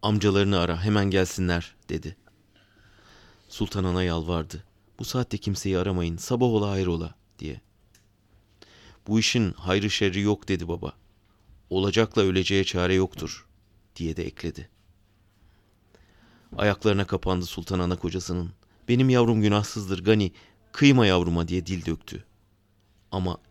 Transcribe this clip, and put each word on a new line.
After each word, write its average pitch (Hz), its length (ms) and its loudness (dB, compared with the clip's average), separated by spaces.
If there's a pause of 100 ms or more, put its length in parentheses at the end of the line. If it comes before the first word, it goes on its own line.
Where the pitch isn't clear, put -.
"Amcalarını 101 580 2
ara, 85 240 -2
hemen 104 220 2
gelsinler." 92 680 -2 (140)
dedi. 80 280 -8 (1300)
Sultan 101 340 -4
Ana 92 200 0
yalvardı. 82 600 -4 (360)
"Bu 117 60 -10
saatte 123 320 -4
kimseyi 95 400 -2
aramayın, 87 400 -2
sabah 123 300 0
ola 104 220 2
hayrola." 87 460 -2 (240)
diye. 65 220 -10 (1500)
"Bu 110 120 2
işin 110 340 0
hayrı 98 360 0
şerri 98 320 -2
yok." 101 260 -2
dedi 85 200 -4
baba. 85 260 -8 (760)
"Olacakla 101 520 0
öleceğe 95 420 2
çare 90 300 0
yoktur." - 540 -2 (480)
diye 82 220 -6
de 87 80 -6
ekledi. - 440 -10 (1900)
Ayaklarına 101 500 2
kapandı 92 380 -2
Sultan 90 340 -4
Ana 90 160 0
kocasının. 87 560 -6 (360)
"Benim 127 220 4
yavrum 120 320 4
günahsızdır 101 640 0
Gani, 104 280 4 (400)
kıyma 131 340 6
yavruma." 87 420 2
diye 87 180 -4
dil 92 200 -6
döktü. - 400 -8 (880)
Ama 92 260 -2 (140)